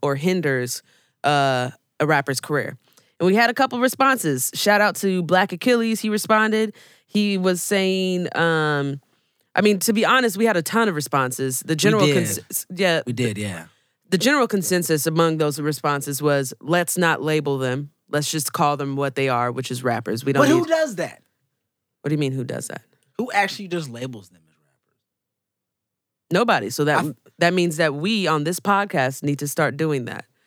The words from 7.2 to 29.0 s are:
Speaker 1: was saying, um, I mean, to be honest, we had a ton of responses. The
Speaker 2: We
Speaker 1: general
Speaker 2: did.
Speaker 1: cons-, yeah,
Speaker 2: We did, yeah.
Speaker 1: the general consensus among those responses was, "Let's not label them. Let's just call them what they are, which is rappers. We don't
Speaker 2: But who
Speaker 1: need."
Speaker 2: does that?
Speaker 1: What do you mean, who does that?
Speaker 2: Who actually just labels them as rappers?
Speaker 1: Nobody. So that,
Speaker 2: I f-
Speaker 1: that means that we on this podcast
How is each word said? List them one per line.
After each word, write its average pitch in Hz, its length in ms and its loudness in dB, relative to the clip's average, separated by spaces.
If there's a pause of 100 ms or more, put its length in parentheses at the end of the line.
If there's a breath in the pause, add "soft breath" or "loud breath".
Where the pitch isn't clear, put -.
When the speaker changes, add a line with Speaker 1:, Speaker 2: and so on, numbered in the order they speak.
Speaker 1:
was 185 260 2
saying, 185 720 0
um, 151 640 0 (560)
I - 60 4
mean, 208 180 4
to 226 140 0
be 208 100 2
honest, 226 320 4
we 220 100 2
had 214 120 2
a 165 60 0
ton 226 260 2
of 165 60 -2
responses. 135 680 -2
The - 120 -8
Speaker 2:
We - 20 2
Speaker 1:
general 202 320 4
Speaker 2:
did. 147 80 4
Speaker 1:
cons-, - 500 -2 (100)
yeah, 175 300 2
Speaker 2:
We 123 80 -4
did, 113 240 -2
yeah. 92 300 -8 (420)
Speaker 1:
the 185 80 2
general 254 300 4
consensus 170 580 0
among 160 320 2
those 147 220 0
responses 143 640 -2
was, 139 360 0
"Let's 170 380 0
not 170 240 2
label 143 380 0
them. 131 320 -2 (180)
Let's 147 220 -2
just 160 200 -4
call 147 260 2
them 139 200 -6
what 139 180 -2
they 135 140 0
are, 123 220 0
which 123 200 -8
is 123 120 -6
rappers. 117 420 -2
We 139 80 0
don't 269 80 4
Speaker 2:
But 285 80 6
who 349 120 6
Speaker 1:
need." 320 80 -4
Speaker 2:
does 320 260 0
that? - 260 -8 (800)
Speaker 1:
What 143 80 -6
do 156 60 0
you 147 40 -2
mean, 139 140 0
who 135 100 -4
does - 260 -8
that? - 120 -12 (380)
Speaker 2:
Who 240 120 -4
actually 202 380 -2
just 165 220 -4
labels 117 380 -10
them 87 200 -20
as - 160 -20
rappers? - 320 -20 (1300)
Speaker 1:
Nobody. 180 380 2
So 139 160 -2
that, 147 180 2
Speaker 2:
I 156 60 -4
f- 127 60 -12 (240)
Speaker 1:
that 175 140 2
means 170 240 0
that 156 180 2
we 185 320 -2
on 151 160 2
this 170 160 -2
podcast 196 640 0